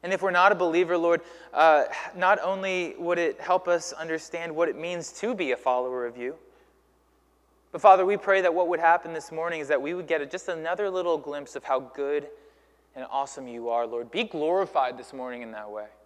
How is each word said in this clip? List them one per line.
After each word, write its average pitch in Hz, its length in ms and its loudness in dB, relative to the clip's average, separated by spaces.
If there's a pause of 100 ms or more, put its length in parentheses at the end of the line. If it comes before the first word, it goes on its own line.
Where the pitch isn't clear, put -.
and 180 80 -2
if 190 80 -2
we're 185 120 0
not 180 180 8
a 208 60 4
believer, 175 420 2
Lord, 170 220 4 (320)
uh, 151 320 6 (320)
not 185 260 4
only 185 560 -2
would 175 200 0
it 170 220 0
help 180 280 0
us 175 240 0
understand 165 600 -6
what 160 160 2
it 135 80 -4
means 170 440 -8
to 220 120 -2
be 175 200 -2
a 120 40 0
follower 127 500 -2
of 120 100 -8
you, 123 180 -6 (1400)
but 175 100 -10
Father, 190 240 10
we 202 120 0
pray 190 240 2
that 180 120 2
what 175 140 2
would 170 140 0
happen 165 320 2
this 156 180 -10
morning 160 300 -6
is 139 80 -8
that 143 120 2
we 151 140 -4
would 180 140 -10
get 160 120 2
a, 143 60 -6
just 180 220 -10
another 180 420 -4
little 175 260 -2
glimpse 143 380 -10
of 139 80 -10
how 131 160 0
good 143 480 -4 (680)
and 127 140 -12
awesome 139 360 -6
you 117 220 -8
are, 117 180 0
Lord. 117 240 -8
Be 214 140 -2
glorified 160 760 -2
this 123 140 -18
morning 127 300 -10
in 113 100 -14
that 107 180 -12
way 107 160 -10 (200)